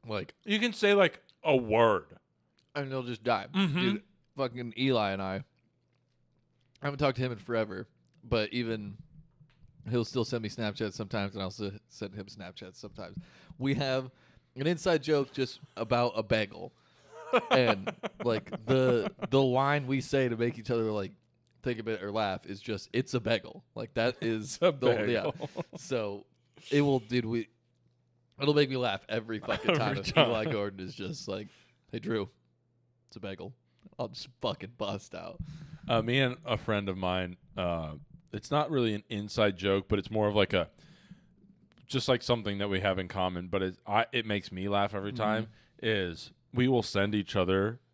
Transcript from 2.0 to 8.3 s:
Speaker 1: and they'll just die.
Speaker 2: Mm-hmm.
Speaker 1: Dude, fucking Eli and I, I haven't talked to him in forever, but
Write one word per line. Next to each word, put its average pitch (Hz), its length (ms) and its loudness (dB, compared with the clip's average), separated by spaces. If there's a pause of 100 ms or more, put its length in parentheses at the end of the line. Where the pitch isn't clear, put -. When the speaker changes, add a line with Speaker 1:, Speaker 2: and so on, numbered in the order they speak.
Speaker 1:
and 139 160 -6
they'll 131 140 -4
just 120 200 -6
die. 113 280 2
Speaker 2:
Mm-hmm. 180 280 2
Speaker 1:
Dude, 208 220 0 (340)
fucking 120 420 -4
Eli 120 340 4
and 98 100 -4
I, 95 220 -4 (1400)
I 139 40 -4
haven't 143 120 -4
talked 135 180 2
to 127 60 0
him 127 100 0
in 110 60 -8
forever, 107 500 -2 (360)
but 117 280 0